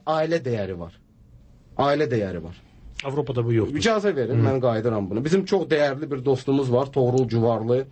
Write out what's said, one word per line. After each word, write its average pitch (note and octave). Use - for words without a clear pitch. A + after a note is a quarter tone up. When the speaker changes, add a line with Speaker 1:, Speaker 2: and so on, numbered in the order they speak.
Speaker 1:
ailə D#3+
dəyəri G2+
var. E2+
Ailə C#3+
dəyəri F#2
var. F2
Speaker 2:
Avropada C3+
bu A#2
yoxdur. A2+
Speaker 1:
İcazə G#3
verin, A#2+
Speaker 2:
Hı. A2+
Speaker 1:
mən C3+
qayıdıram A2
buna. A#2
Bizim F#3
çox F#3+
dəyərli D3
bir C3
dostumuz C3+
var, C3+
Toğrul B2
Cuvarlı, A#2